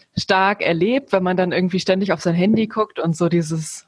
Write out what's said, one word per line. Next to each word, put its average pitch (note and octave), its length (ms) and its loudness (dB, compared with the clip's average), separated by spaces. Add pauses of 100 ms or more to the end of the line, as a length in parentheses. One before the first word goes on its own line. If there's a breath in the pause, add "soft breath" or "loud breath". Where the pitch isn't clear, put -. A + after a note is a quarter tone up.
(160 loud breath)
stark G3 460 0
erlebt, G3 500 0
wenn F#3+ 100 2
man F3+ 140 0
dann F3+ 160 0
irgendwie F3+ 260 0
ständig F#3+ 340 0
auf E3+ 80 -2
sein E3+ 140 0
Handy G#3+ 320 2
guckt A3 320 -4
und E3 180 -2
so F3 120 0
dieses D#3+ 600 -4